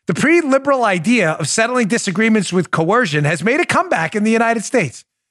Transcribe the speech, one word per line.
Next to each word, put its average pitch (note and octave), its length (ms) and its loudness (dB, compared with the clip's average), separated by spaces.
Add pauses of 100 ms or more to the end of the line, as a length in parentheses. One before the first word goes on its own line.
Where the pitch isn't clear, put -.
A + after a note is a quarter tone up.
The F3 80 -2
pre-liberal C4+ 720 2
idea F#3 480 2
of D#3+ 160 -4
settling A#3 400 0
disagreements A3 640 0
with F#3 180 0
coercion E3 540 0
has D3+ 180 -2
made B3+ 180 0
a E4+ 60 0
comeback D4+ 500 -2
in G#3 80 0
the A3 60 2
United A3+ 340 0
States." F3+ 400 -4 (260)